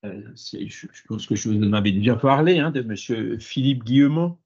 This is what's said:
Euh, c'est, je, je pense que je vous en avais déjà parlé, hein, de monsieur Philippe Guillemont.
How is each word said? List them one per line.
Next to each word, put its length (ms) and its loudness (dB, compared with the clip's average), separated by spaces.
Euh, 160 -12
c'est, 340 -12
je, 220 -18
je 160 -20
pense 200 -8
que 80 0
je 160 -4
vous 120 2
en 120 2
avais 180 2
déjà 240 2
parlé, 440 4
hein, 100 0
de 100 -4
monsieur 580 -6
Philippe 460 -2
Guillemont. 600 2